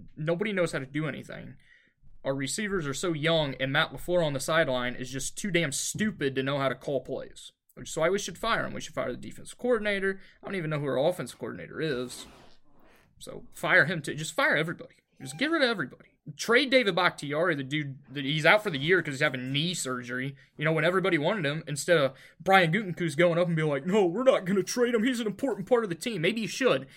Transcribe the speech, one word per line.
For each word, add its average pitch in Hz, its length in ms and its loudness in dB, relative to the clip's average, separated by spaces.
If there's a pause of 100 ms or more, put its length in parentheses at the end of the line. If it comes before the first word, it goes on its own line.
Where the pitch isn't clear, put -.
(160)
nobody 175 380 -2
knows 180 180 0
how 160 80 -4
to 131 60 -8
do 147 220 -4
anything. 127 480 -10 (680)
Our 139 120 -2
receivers 180 500 -2
are 139 80 -2
so 170 200 -2
young, 156 460 0
and 135 140 -2
Matt 156 180 0
LaFleur 175 320 0
on 147 100 0
the 131 60 -4
sideline 131 540 0
is 127 160 -8
just 131 260 -8
too 208 140 -6
damn 165 220 0
stupid 156 640 -2
to 131 80 0
know 139 160 -2
how 135 100 0
to 131 60 -2
call 139 260 -4
plays. - 520 -12 (200)
Which - 160 -16
is - 80 -10
why 160 120 2
we 202 100 2
should 196 180 -8
fire 208 300 -2
him. - 60 -10
We - 80 -10
should - 120 -12
fire 127 180 -4
the 120 60 -8
defensive - 400 -14
coordinator. 202 640 0 (240)
I - 20 -16
don't 196 100 -6
even 156 140 -4
know 151 100 -2
who 147 60 -4
our 135 240 2
offensive 156 300 -6
coordinator - 420 -10
is. 127 460 -4 (920)
So - 360 -14
fire 165 320 6
him 165 180 -2
too. 110 100 -6
Just 151 220 -8
fire 277 200 2
everybody. 160 400 -4 (260)
Just 135 160 -12
get 294 120 0
rid 330 120 2
of 247 80 4
everybody. 170 360 -6 (320)
Trade 254 320 2
David 220 260 4
Bakhtiari, 165 600 0
the 139 80 -4
dude 139 340 -4 (160)
that 143 100 -6
he's 151 220 0
out 185 180 8
for 208 60 -4
the 156 80 -4
year 165 240 2
'cause 143 140 -6
he's 131 60 -6
having 131 300 -2
knee 160 220 0
surgery. 127 640 -6 (220)
You 151 80 -4
know, 160 80 2
when 156 120 2
everybody 175 320 4
wanted 170 280 0
him, 151 220 -4
instead 165 300 2
of 139 180 2 (240)
Brian 185 320 6
Gutekunst 175 460 -2
going 165 220 6
up 175 80 4
and 170 80 0
being 156 120 2
like, 143 180 0
"No, 196 200 4
we're 185 180 0
not 180 220 6
gonna 190 160 2
trade 240 320 0
him. 214 100 2
He's 247 160 2
an 233 80 -4
important 208 400 -4
part 233 160 4
of 208 60 -4
the 170 60 -4
team." 208 260 -4
Maybe 220 200 2
you 196 60 -4
should, 156 500 2